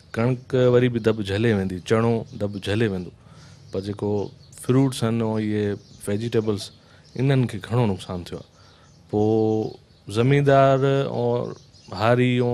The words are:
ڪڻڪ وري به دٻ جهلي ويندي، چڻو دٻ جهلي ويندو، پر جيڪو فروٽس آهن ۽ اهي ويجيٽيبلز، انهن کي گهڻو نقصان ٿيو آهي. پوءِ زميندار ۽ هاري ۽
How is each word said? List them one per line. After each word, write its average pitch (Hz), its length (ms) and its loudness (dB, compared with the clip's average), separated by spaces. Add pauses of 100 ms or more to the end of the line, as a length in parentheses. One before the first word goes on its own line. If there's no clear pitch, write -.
(160)
ڪڻڪ 123 380 -2 (200)
وري 123 200 6
به 117 120 0
دٻ 110 220 0
جهلي 110 300 0
ويندي، 95 200 -4 (100)
چڻو 113 240 2 (280)
دٻ 104 120 -4 (140)
جهلي 110 260 0
ويندو، 90 180 -6 (600)
پر 98 140 -4
جيڪو 104 240 -4 (520)
فروٽس 131 420 2
آهن ۽ 117 180 0 (140)
اهي 104 260 -2 (440)
ويجيٽيبلز، 110 580 -2 (560)
انهن 131 320 2
کي 104 140 -10
گهڻو 120 260 0
نقصان 90 380 -8
ٿيو - 80 -12
آهي. - 100 -18 (640)
پوءِ 110 1080 -2
زميندار ۽ 135 680 4 (1160)
هاري ۽ 123 280 4 (240)